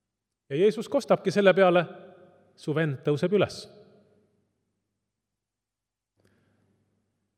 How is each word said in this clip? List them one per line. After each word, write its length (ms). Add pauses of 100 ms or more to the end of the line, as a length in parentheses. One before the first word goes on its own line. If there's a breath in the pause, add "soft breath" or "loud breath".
(500)
Ja 60
Jeesus 320
kostabki 420
selle 240
peale, 320 (720)
„Su 160
vend 300
tõuseb 280
üles.“ 360 (3750)